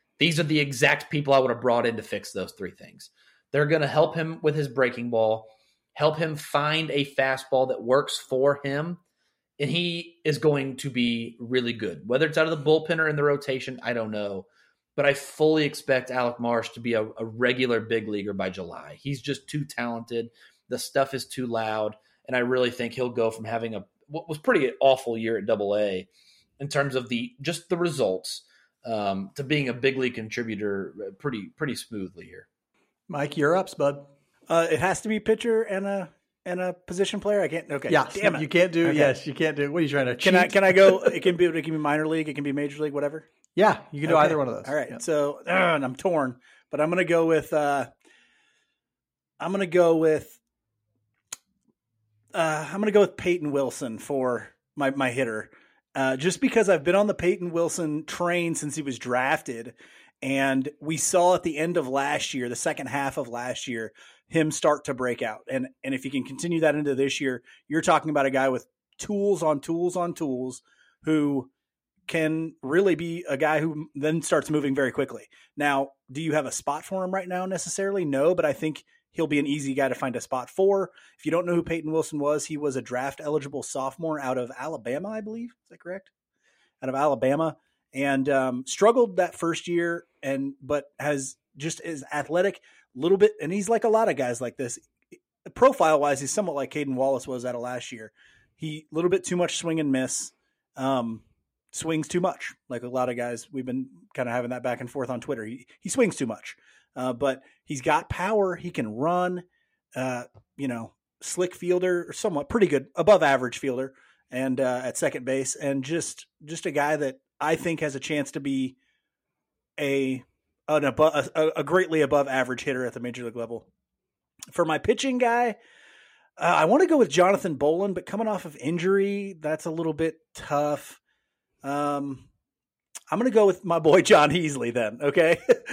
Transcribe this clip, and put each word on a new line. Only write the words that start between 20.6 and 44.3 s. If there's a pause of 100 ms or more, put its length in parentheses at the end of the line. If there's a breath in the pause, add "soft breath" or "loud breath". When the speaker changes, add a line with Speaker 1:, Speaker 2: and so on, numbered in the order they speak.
Speaker 1:
The
stuff
is
too
loud. (300)
And
I
really
think
he'll
go
from
having
a, (240)
what
was
pretty (100)
awful
year
at
Double
A (520 soft breath)
in
terms
of
the,
just
the
results, (420 soft breath)
um,
to
being
a
big
league
contributor, (120)
uh,
pretty,
pretty
smoothly
here. (600)
Speaker 2:
Mike,
you're
up,
bud. (440)
Speaker 3:
Uh,
it
has
to
be
pitcher
and
a, (340)
and
a
position
player.
I
can't.
Okay.
Speaker 2:
Yeah,
Speaker 3:
Damn
it.
Speaker 2:
you
can't
do.
Speaker 3:
Okay.
Speaker 2:
Yes,
you
can't
do.
What
are
you
trying
to
Speaker 3:
Can
I,
Speaker 2:
cheat?
Speaker 3:
can
I
go?
Speaker 2:
<laughs>
Speaker 3:
It
can
be,
it
can
be
minor
league.
It
can
be
major
league.
Whatever. (260)
Speaker 2:
Yeah, (140)
you
can
do
Speaker 3:
Okay.
Speaker 2:
either